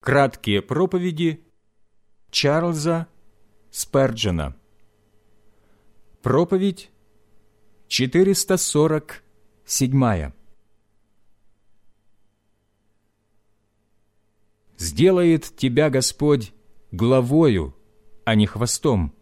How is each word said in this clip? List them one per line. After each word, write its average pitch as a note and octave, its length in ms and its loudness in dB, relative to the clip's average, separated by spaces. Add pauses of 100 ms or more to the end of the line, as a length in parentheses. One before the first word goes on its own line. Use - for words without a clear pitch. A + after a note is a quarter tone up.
Краткие B2 600 0
проповеди E3+ 800 -2 (840)
Чарльза E3 800 -2 (640)
Спurgeon. G#2+ 840 -2 (1700)
Проповедь F3+ 680 0 (960)
четыреста F#3 720 0
сорок D#3 680 -2 (420)
седьмая. B2 680 0 (4000)
Сделает E3 760 0
тебя C3+ 340 0
Господь C3 640 -2 (400)
главою, A#2+ 840 2 (500)
а A2+ 100 0
не G#2+ 120 4
хвостом. G#2+ 760 -2